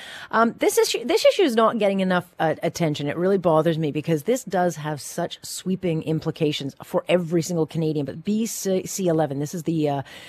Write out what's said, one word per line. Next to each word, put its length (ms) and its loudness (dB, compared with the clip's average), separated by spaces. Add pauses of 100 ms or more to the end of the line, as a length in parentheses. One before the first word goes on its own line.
(300)
Um, 300 4
this 180 2
issue, 280 2
this 200 2
issue 160 4
is 140 4
not 240 4
getting 220 2
enough, 380 0
uh, 220 2
attention. 460 -2
It 100 -4
really 220 2
bothers 400 4
me 120 -2
because 320 -2
this 200 0
does 320 0
have 260 -6
such 420 -8
sweeping 600 -4
implications 800 -2
for 260 -2
every 320 2
single 240 -2
Canadian. 400 -2
But 180 -10
B 220 0
C 600 -4
eleven, 320 0
this 160 -6
is 80 -8
the, 260 0
uh, 120 -2 (280)